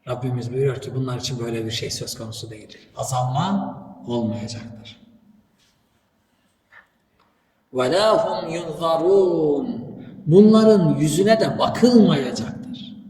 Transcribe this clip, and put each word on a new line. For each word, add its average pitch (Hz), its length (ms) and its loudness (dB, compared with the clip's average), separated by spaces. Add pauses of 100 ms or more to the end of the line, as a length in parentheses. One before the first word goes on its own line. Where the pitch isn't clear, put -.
Rabbimiz 123 440 -6
buyuruyor 131 240 -2
ki - 180 -12
bunlar 127 240 -6
için 127 220 -8
böyle 113 260 -6
bir 110 40 -6
şey - 200 -8
söz - 280 -10
konusu 113 320 -14
değildir. - 460 -20
Azalma 131 800 -4 (280)
olmayacaktır. - 960 -8 (2750)
وَلَا 160 360 2
هُمْ 170 480 -2
يُنْظَرُونَ. 165 1200 0 (480)
Bunların 208 720 6
yüzüne 175 440 2
de - 180 -2
bakılmayacaktır. - 1400 2 (140)